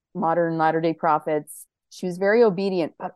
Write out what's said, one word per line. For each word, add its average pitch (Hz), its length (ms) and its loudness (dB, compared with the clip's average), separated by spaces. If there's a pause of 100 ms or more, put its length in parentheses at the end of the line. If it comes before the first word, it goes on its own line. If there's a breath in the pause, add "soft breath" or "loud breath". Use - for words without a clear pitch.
(140)
modern 165 420 0
Latter-day 160 380 2
Prophets. 151 720 -2 (240)
She - 160 -10
was 180 120 -6
very 208 240 4
obedient, 190 560 0
but - 180 -10